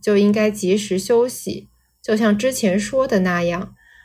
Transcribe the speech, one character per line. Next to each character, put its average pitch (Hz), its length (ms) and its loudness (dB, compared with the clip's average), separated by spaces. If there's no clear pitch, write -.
就 208 160 2
应 202 140 4
该 214 200 2
及 196 260 0
时 202 200 -4
休 233 300 2
息。 - 400 -12
就 220 140 -2
像 214 220 2
之 254 160 -2
前 202 260 0
说 262 280 -2
的 208 120 0
那 180 240 0
样， 175 320 -4